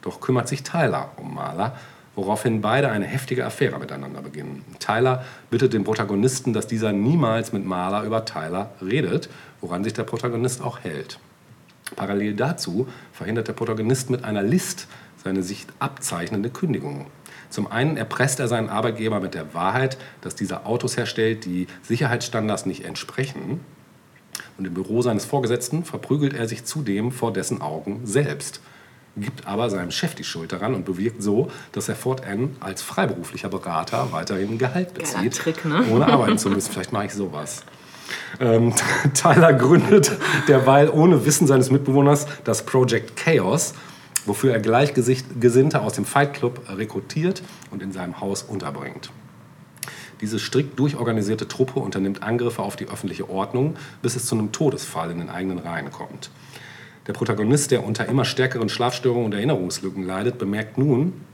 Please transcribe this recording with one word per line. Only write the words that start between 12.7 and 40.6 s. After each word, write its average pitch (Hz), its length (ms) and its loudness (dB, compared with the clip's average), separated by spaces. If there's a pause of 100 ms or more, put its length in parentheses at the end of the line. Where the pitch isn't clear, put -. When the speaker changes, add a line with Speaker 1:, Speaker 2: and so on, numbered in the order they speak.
Speaker 1:
verhindert 110 360 -4
der - 40 -4
Protagonist 113 580 0
mit 123 140 -2
einer 107 180 -2
List 147 460 0 (340)
seine 95 200 -2
sich 95 240 -8 (120)
abzeichnende 104 720 -4
Kündigung. 87 560 -4 (420)
Zum - 220 -4
einen 135 260 0
erpresst 123 440 -2
er 120 80 0
seinen 113 200 0
Arbeitgeber 110 520 -2
mit 90 140 -6
der 78 200 -10
Wahrheit, 110 420 0 (240)
dass 92 140 -10
dieser 90 320 -6
Autos 123 300 -2
herstellt, 113 480 -2
die 90 240 -4 (140)
Sicherheitsstandards 117 840 -2
nicht - 180 -6
entsprechen. - 760 -6 (1000)
Und 95 80 -4
im 87 80 -6
Büro 101 280 -2
seines 113 220 0
Vorgesetzten 131 600 -2
verprügelt 139 500 -2
er 113 140 -4
sich 117 160 -8
zudem 117 480 -2
vor 117 200 -2
dessen - 300 -4
Augen 113 420 -6
selbst, 135 560 -2 (560)
gibt - 300 -8
aber 107 240 -2
seinem 87 220 -4
Chef - 240 -2
die - 80 -12
Schuld 82 280 -8
daran 101 220 -2
und 92 100 -4
bewirkt 98 380 -2
so, 104 280 2 (200)
dass - 180 -6
er 110 60 -2
fortan 127 640 -4
als 98 240 -8
freiberuflicher 90 680 -4
Berater 90 600 -2
weiterhin 95 480 -2
Gehalt 131 360 -2
Speaker 2:
Geiler - 280 -4
Speaker 1:
bezieht, 123 140 0
Speaker 2:
Trick, - 280 -2
ne? 165 260 4
Speaker 1:
ohne 123 180 6
arbeiten 110 300 6
zu 101 120 0
müssen. 98 220 0
Vielleicht 95 200 -6
mache 101 140 -2
ich - 80 -8
sowas. 80 500 -6 (760)
Ähm, 117 340 6 (200)
<laughs> - 200 2
Tyler 165 400 8
gründet 151 580 8 (360)
derweil 143 420 8